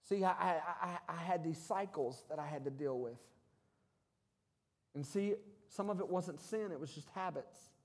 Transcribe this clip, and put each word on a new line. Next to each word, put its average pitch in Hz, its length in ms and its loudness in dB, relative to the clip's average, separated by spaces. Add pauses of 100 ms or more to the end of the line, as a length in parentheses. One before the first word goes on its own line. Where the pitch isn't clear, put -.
(100)
See, 202 140 6
I, 185 60 8
I, 175 300 4 (220)
I, 175 160 -2 (100)
I 165 80 -2
had 170 260 2
these 160 160 0
cycles 175 680 0
that 156 100 -4
I 147 80 -2
had 147 180 -4
to 139 60 0
deal 135 280 0
with. 123 200 -4 (1800)
And 143 120 -2
see, 202 300 2 (340)
some 196 180 -2
of 196 120 2
it 185 80 0
wasn't 170 300 0
sin, 214 320 -2
it 151 80 -4
was 143 140 -6
just - 220 -12
habits. 175 440 -4 (260)